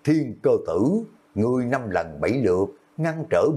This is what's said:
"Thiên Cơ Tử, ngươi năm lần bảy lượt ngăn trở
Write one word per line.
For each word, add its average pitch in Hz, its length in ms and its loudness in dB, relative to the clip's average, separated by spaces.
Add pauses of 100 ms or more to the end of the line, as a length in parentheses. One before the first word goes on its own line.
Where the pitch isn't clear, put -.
"Thiên 147 380 0
Cơ 143 80 4 (160)
Tử, 131 380 0 (300)
ngươi 123 300 0
năm 123 260 -4
lần 82 300 -4
bảy 87 120 0
lượt 98 340 2 (300)
ngăn 160 340 -4
trở 87 160 4 (100)